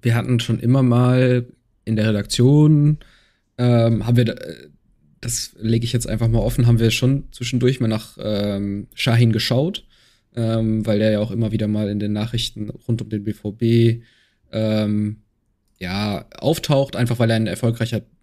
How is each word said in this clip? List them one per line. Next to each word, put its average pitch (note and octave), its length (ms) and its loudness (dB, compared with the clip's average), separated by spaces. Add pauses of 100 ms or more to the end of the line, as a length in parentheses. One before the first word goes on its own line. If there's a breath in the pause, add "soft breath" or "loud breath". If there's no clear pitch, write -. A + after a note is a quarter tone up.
wir A#2 140 0
hatten A#2+ 240 0
schon A#2 200 -2
immer B2+ 240 2
mal B2 640 2 (360)
in A2+ 120 -2
der G#2+ 140 2
Redaktion, D3 880 4 (580 soft breath)
ähm, A#2 480 2
haben A#2+ 120 2
wir A#2+ 80 4
da, A2 80 -2
äh, - 360 -16 (500)
das - 400 -8
lege A2+ 260 0
ich - 80 -4
jetzt A#2+ 140 -2
einfach A2+ 200 -2
mal A2+ 120 2
offen, A#2+ 280 2
haben A#2 120 6
wir A2+ 120 4
schon C3+ 400 0
zwischendurch B2 480 -2
mal A#2 80 0
nach, A2 340 -6
ähm, G2+ 720 -4
Şahin A#2 400 2
geschaut, C3 520 -2 (500 soft breath)
ähm, A2+ 500 -2
weil G#2+ 140 0
der G#2+ 120 2
ja G#2 80 0
auch G#2+ 120 -4
immer A2+ 200 -2
wieder G#2+ 160 -2
mal G#2+ 220 -2
in G#2 100 -4
den G#2 140 -4
Nachrichten G#2+ 560 -6
rund - 320 -6
um G#2+ 80 -12
den G#2+ 140 -6
B G#2 100 -6
V - 180 -8
B, A#2 500 2 (500 loud breath)
ähm, G#2+ 680 -2 (580)
ja, G2 460 -6 (120)
auftaucht, C#3 580 -2
einfach A#2+ 220 -2
weil A2+ 140 0
er A2+ 60 0
ein A2 100 -2
erfolgreicher, A2+ 560 -4 (200)